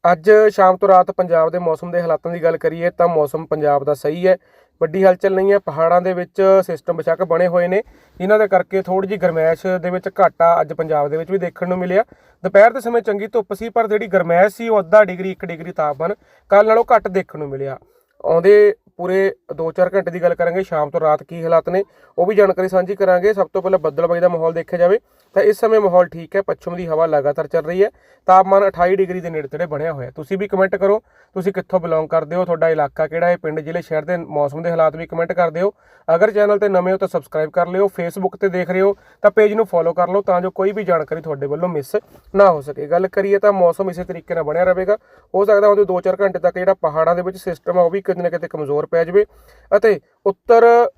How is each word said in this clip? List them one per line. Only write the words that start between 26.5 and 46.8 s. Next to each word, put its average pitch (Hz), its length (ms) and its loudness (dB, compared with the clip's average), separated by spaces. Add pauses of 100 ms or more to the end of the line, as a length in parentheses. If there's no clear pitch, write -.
ਦੀ 180 100 -10
ਹਵਾ 160 200 0
ਲਗਾਤਾਰ 147 400 -2
ਚੱਲ 160 180 -4
ਰਹੀ 185 200 0
ਹੈ। 220 60 -2 (360)
ਤਾਪਮਾਨ 190 420 6
ਅਠਾਈ 180 280 0
ਡਿਗਰੀ 180 240 -2
ਦੇ 170 100 -10
ਨੇੜੇ 151 180 -8
ਤੇੜੇ 160 180 -6
ਬਣਿਆ 156 260 -6
ਹੋਇਆ। 131 180 -10
ਤੁਸੀਂ 180 280 -10
ਵੀ 202 100 -6
ਕੁਮੈਂਟ 190 280 0
ਕਰੋ, 196 260 0 (320)
ਤੁਸੀਂ 190 180 -4
ਕਿੱਥੋਂ 185 280 -2
ਬਿਲੋਂਗ 160 280 -2
ਕਰਦੇ 160 280 -2
ਹੋ, 185 80 0
ਤੁਹਾਡਾ 165 240 0
ਇਲਾਕਾ 156 380 -2
ਕਿਹੜਾ 165 200 -4
ਹੈ, 175 100 2
ਪਿੰਡ, 156 240 -8
ਜ਼ਿਲ੍ਹੇ, 165 220 -8
ਸ਼ਹਿਰ 156 220 -6
ਦੇ 175 120 -4
ਮੌਸਮ 151 460 -4
ਦੇ 170 80 -4
ਹਾਲਾਤ 160 260 0
ਵੀ 165 100 -12
ਕੁਮੈਂਟ 170 260 -6
ਕਰ 170 180 0
ਦਿਓ। 180 220 -4 (420)
ਅਗਰ 208 160 2
ਚੈਨਲ 208 260 0
'ਤੇ 202 120 0
ਨਵੇਂ 185 240 0
ਹੋ 196 60 -2
ਤਾਂ 190 100 -4
ਸਬਸਕ੍ਰਾਈਬ 156 420 -6
ਕਰ 175 160 -2
ਲਿਓ, 185 180 -2
Facebook 190 520 -6
'ਤੇ 196 120 -2
ਦੇਖ 180 220 -4
ਰਹੇ 185 100 -2
ਹੋ 196 160 2 (260)
ਤਾਂ 208 80 4
ਪੇਜ 208 220 2
ਨੂੰ 214 140 0
ਫਾਲੋ 170 260 -2
ਕਰ 175 160 -2
ਲਓ 196 140 -2
ਤਾਂ 180 180 0
ਜੋ 185 100 -6
ਕੋਈ 202 220 -4
ਵੀ 202 120 -6
ਜਾਣਕਾਰੀ 160 360 -2
ਤੁਹਾਡੇ 143 260 -8
ਵੱਲੋਂ 156 220 -4
ਮਿਸ 156 280 -6 (380)
ਨਾ 196 160 6
ਹੋ 151 100 -2
ਸਕੇ। 147 260 -12
ਗੱਲ 175 220 -2
ਕਰੀਏ 196 300 0
ਤਾਂ 208 140 2
ਮੌਸਮ 185 380 0
ਇਸੇ 175 140 -10
ਤਰੀਕੇ 170 300 -10
ਨਾਲ 165 100 -4
ਬਣਿਆ 160 200 -2
ਰਹੇਗਾ। 185 320 0 (380)
ਹੋ 196 100 2
ਸਕਦਾ 202 220 4
ਆਉਂਦੇ 208 180 2
ਦੋ 180 160 -4
ਚਾਰ 185 200 -2
ਘੰਟੇ 190 180 -2
ਤੱਕ 175 200 -2
ਜਿਹੜਾ 185 160 0
ਪਹਾੜਾਂ 160 420 0